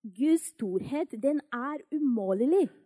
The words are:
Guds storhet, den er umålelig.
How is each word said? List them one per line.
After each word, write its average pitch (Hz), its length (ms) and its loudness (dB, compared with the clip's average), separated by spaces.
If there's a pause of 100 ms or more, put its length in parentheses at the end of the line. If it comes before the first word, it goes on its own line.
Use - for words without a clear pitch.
Guds 277 520 0
storhet, 214 680 -4
den 285 180 2 (140)
er 277 280 -6 (120)
umålelig. 254 720 2 (200)